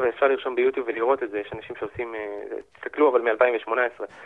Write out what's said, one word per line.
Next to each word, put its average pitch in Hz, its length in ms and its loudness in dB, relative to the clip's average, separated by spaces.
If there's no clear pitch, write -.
ואפשר 123 260 2
לרשום 131 260 0
ביוטיוב 123 340 2
ולראות 120 340 0
את 107 80 -4
זה, 104 100 -6
יש 101 120 -10
אנשים 113 240 -12
שעושים, 113 380 -8
אה, 110 60 -8
תסתכלו, - 360 2
אבל 123 120 6
מאלפיים 117 360 4
ושמונה 117 280 0
עשרה, 110 220 -6